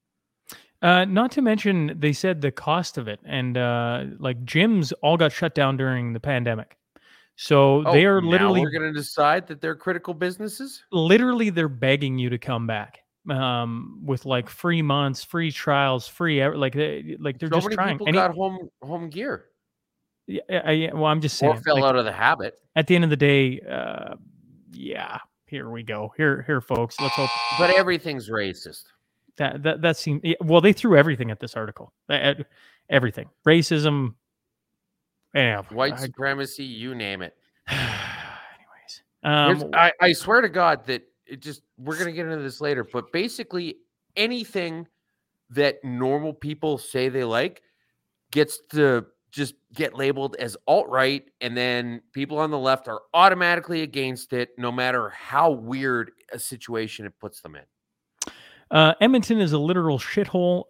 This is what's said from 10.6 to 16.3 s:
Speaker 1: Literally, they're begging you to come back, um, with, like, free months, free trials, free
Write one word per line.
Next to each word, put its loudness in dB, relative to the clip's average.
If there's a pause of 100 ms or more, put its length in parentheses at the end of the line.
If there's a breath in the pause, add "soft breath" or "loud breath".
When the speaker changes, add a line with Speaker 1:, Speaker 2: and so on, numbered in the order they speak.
Speaker 1:
Literally, 4
they're 0
begging 0
you -2
to -2
come -6
back, -8 (300)
um, -4
with, -4
like, -2
free 0
months, 0
free -4
trials, 0
free -2